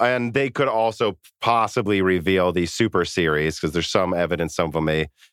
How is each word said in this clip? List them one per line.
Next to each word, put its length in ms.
and 340
they 160
could 160
also 520
possibly 600
reveal 500
the 140
Super 380
Series, 560
'cause 120
there's 180
some 220
evidence 440
some 120
of 40
them 140
may 200